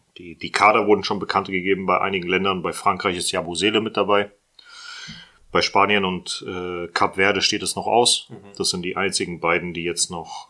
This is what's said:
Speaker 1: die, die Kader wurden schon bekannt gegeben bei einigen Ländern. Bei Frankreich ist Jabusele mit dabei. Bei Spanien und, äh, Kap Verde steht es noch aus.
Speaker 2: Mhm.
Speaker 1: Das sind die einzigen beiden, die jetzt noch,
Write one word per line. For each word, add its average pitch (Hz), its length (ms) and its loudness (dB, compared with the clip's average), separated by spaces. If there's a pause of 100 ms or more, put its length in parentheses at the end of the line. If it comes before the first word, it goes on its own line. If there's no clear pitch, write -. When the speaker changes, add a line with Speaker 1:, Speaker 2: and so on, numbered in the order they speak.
(180)
Speaker 1:
die, 87 180 -18
die - 160 -10
Kader 107 360 4
wurden 101 160 6
schon 101 160 -2
bekannt 95 280 -2
gegeben 95 380 0
bei 92 140 2
einigen 95 300 -2
Ländern. 92 320 2
Bei 85 100 -2
Frankreich 92 460 0
ist - 160 -4
Jabusele 90 480 0
mit 110 160 -6
dabei. 101 340 2 (1200)
Bei 87 100 4
Spanien 101 440 4
und, 90 420 -6
äh, 90 420 -6
Kap - 260 0
Verde 95 260 2
steht 95 220 0
es - 120 -4
noch 92 120 -4
aus. 117 420 2
Speaker 2:
Mhm. 117 60 -16 (220)
Speaker 1:
Das 95 120 -2
sind 90 140 -4
die 90 120 -6
einzigen 92 460 -2
beiden, 85 320 0
die 82 100 -8
jetzt 85 260 -4
noch, - 400 -12